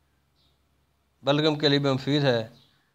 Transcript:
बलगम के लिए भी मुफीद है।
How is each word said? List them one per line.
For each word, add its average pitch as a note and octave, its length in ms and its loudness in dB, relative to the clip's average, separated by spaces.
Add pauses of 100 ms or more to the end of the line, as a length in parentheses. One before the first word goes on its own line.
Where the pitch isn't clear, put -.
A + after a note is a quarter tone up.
(1200)
बलगम D3 340 0
के D3 120 -2
लिए C#3+ 100 2
भी C#3+ 120 0
मुफीद C3+ 340 -2
है। A#2+ 160 2 (540)